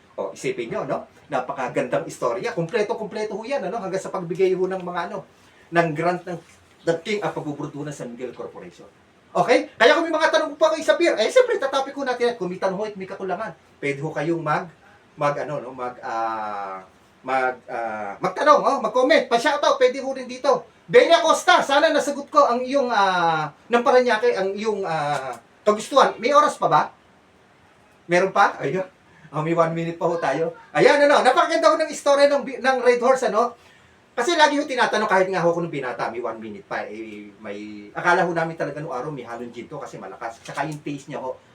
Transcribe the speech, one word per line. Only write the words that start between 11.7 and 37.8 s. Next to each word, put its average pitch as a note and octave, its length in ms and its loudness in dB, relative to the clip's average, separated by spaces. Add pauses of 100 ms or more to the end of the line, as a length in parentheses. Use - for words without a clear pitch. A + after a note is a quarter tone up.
ko C#4 80 -6
natin A#3+ 300 0
at - 20 -12
kung F3+ 160 -6
may F#3 80 -10
tanong F#3+ 160 -2
ho G#3 80 -6
at G3+ 160 -8
may F#3+ 80 -10
kakulangan, F#3+ 480 -8 (240)
pwede C#3 240 -4
ho D#3 80 -6
kayong D#3 320 -4
mag, E3+ 240 -2 (480)
mag, D3 240 0
ano, - 240 -6
no? B2+ 80 -12
Mag, B2 320 -8
ah, A2 800 -6 (400)
mag, C3 480 -2
ah, G#2+ 480 -8
magtanong, C#4 400 4
oh, B3 240 0
mag-comment, B3+ 480 4
pa-shoutout, D4 480 2
pwede B3+ 240 2
ho C4+ 80 -4
rin C4 160 -10
dito. B3+ 400 0 (160)
Benya D4+ 400 6
Costa, D4+ 400 4
sana D4 320 4
nasagot C#4+ 320 -2
ko D4 160 4
ang A#3+ 160 2
iyong, B3+ 320 0
ah, F3 640 2 (160)
ng A#3+ 160 4
Paranaque, B3 480 4
ang F#3+ 160 -2
iyong, G#3 320 -4
ah, D3 480 -4 (320)
kagustuhan. G#3 560 2
May C4+ 160 2
oras D4 240 4
pa F3+ 80 2
ba? - 240 2 (1120)
Meron F#3 320 2
pa? - 240 2
Ayun. E3 240 -2 (460)
Oh, D3+ 160 -4
may E3 80 0
one E3 240 2
minute E3+ 240 -6
pa E3+ 80 2
ho E3+ 80 -2
tayo. D#3+ 400 -2 (160)
Ayan, C#4+ 320 6
ano, C4 160 6
napakaganda D#4+ 480 4
ho D#4+ 80 4
ng D#4 160 -2
istorya C#4+ 400 4
ng C#4 80 0
bi-, B3+ 160 -10
ng B3+ 240 0
Red A#3+ 160 6
Horse, B3+ 320 2
ano? A#3 240 0 (640)
Kasi B3 160 0
lagi D4 240 4
ho D4+ 80 -2
tinatanong, G#3+ 400 0
kahit F#3 240 2
nga F3 160 0
ho E3+ 80 4
ako E3+ 80 -4
nung E3+ 80 -4
binata, B2 400 -6
may A#2 80 -10
one A2+ 240 -6
minute G#2 240 -14
pa, G#2+ 240 -8
eh, G#2 480 -14
may, G#2 560 -14